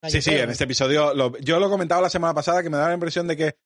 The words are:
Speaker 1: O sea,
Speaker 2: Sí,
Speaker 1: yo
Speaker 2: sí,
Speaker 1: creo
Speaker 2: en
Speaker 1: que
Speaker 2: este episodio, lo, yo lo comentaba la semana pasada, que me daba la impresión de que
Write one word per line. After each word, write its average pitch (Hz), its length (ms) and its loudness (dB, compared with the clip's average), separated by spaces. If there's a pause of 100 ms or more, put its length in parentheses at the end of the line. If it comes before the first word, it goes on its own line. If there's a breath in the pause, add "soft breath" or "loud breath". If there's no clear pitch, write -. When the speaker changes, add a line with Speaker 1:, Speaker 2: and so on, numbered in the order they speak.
Speaker 1:
O 160 60 -10
sea, - 20 -8
Speaker 2:
Sí, 165 80 0
Speaker 1:
yo 147 40 2
Speaker 2:
sí, 139 100 0
Speaker 1:
creo 143 100 2
Speaker 2:
en 117 60 2
Speaker 1:
que 120 60 -6
Speaker 2:
este 123 120 -2
episodio, 139 480 2
lo, 127 240 0
yo 151 220 0
lo 196 100 2
comentaba 180 320 0
la 180 80 2
semana 165 240 -2
pasada, 170 280 0
que 170 80 -4
me 151 80 -4
daba 156 120 2
la 175 60 0
impresión 170 320 -4
de 160 100 -2
que 151 180 -2 (100)